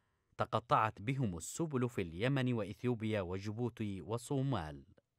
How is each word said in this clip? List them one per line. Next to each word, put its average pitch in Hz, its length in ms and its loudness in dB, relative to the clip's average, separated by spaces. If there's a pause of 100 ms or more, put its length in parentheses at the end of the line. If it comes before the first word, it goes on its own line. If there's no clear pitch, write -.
(380)
تقطعت 110 640 2
بهم 117 360 -2
السبل 127 520 -2
في 107 120 -2
اليمن 123 520 2
وإثيوبيا 107 680 0
وجيبوتي 101 800 -4
وصومال. 110 840 -2 (340)